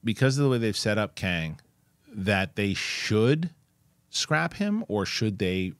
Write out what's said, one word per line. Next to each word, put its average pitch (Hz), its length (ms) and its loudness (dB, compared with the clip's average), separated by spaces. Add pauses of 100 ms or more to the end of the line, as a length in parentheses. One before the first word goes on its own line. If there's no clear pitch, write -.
because 131 360 2
of 147 60 4
the 139 40 4
way 127 80 2
they've 113 180 0
set 104 220 0
up 107 180 -2
Kang, 82 460 -2 (500)
that 98 460 0
they 101 160 0
should 127 760 0 (580)
scrap 160 460 -2
him, 208 340 -2
or 104 160 0
should 107 340 -2
they 92 420 -2